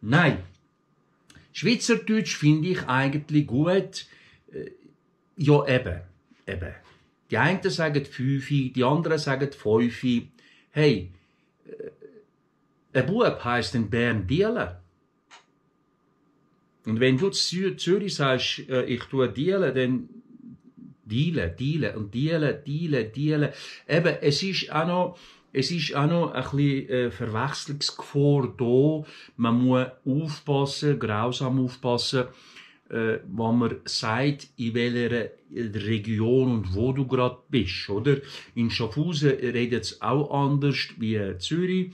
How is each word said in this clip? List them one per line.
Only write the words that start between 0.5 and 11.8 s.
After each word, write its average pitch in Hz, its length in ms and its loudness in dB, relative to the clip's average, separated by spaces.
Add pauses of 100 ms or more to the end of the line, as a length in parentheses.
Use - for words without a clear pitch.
Schweizerdeutsch 220 840 0
finde 156 340 4
ich - 180 -2
eigentlich 143 600 2
gut. 170 600 0 (440)
Äh, - 200 -12 (680)
ja, 147 300 6
eben, 123 340 0 (460)
eben. 90 260 -8 (560)
Die 110 80 -2
einen 165 320 2
sagen 151 360 0
Fünfi, 135 680 -2
die 127 120 0
anderen 156 340 2
sagen 143 320 -2
Pfeifi. 120 800 0 (420)
Hey, 117 400 2 (540)
äh, - 1300 -12